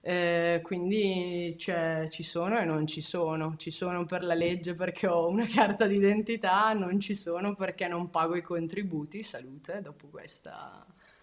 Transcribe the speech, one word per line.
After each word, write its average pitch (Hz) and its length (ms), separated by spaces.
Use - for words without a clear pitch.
eh, 170 600
quindi, 180 960
cioè, 165 500
ci - 140
sono 180 360
e 202 60
non 156 220
ci 156 140
sono. 160 560
Ci - 140
sono 175 340
per 180 200
la 175 100
legge 170 400
perché 180 320
ho 170 220
una 214 180
<laughs> 226 60
carta 208 340
d'identità, 208 840
non 196 280
ci 202 140
sono 196 400
perché 180 340
non 175 220
pago 165 240
i 175 80
contributi. 170 800
Salute, 151 600
dopo 147 260
questa, - 760